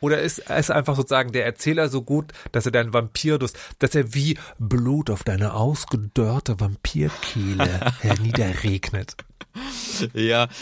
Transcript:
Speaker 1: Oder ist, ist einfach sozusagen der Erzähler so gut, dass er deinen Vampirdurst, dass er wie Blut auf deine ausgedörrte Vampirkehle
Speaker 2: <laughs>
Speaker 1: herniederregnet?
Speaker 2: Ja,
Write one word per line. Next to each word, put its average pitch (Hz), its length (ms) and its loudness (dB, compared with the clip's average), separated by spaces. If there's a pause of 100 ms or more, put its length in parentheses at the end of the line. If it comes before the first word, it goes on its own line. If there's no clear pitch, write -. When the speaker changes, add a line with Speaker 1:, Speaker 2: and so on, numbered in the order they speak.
Speaker 1:
Oder 151 200 2
ist, 160 160 0
ist 147 320 0
einfach 147 260 2
sozusagen 131 360 0
der 120 120 0
Erzähler 151 460 0
so 131 120 -2
gut, 151 300 -2 (200)
dass 113 120 0
er 120 80 0
deinen 117 220 2
Vampirdurst, 127 640 0 (220)
dass 139 140 2
er 120 200 2
wie 139 240 0 (200)
Blut 123 520 2
auf 98 140 -2
deine 101 280 0
ausgedörrte 113 1080 0
Vampirkehle 98 1200 0 (140)
Speaker 2:
<laughs> - 60 -16
Speaker 1:
herniederregnet? 104 1160 0 (1000)
Speaker 2:
Ja, 117 340 4 (140)